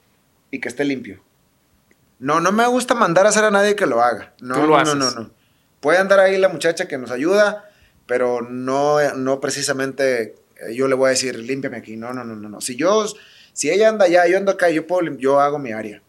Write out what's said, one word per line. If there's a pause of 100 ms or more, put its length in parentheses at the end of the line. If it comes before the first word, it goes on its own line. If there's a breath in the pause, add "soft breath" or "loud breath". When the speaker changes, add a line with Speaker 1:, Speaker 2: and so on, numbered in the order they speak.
(500)
Speaker 1:
y
que
esté
limpio. (1000)
No,
no
me
gusta
mandar
a
hacer
a
nadie
que
lo
haga.
No,
Speaker 2:
Tú
lo
Speaker 1:
no,
no,
Speaker 2:
haces.
Speaker 1:
no, (120)
no. (500)
Puede
andar
ahí
la
muchacha
que
nos
ayuda, (360 loud breath)
pero
no, (160)
no
precisamente, (220)
eh,
yo
le
voy
a
decir,
"Límpiame
aquí".
No,
no,
no,
no,
no.
Si
yo, (480 loud breath)
si
ella
anda
allá,
yo
ando
acá,
yo
puedo
lim-,
yo
hago
mi
área.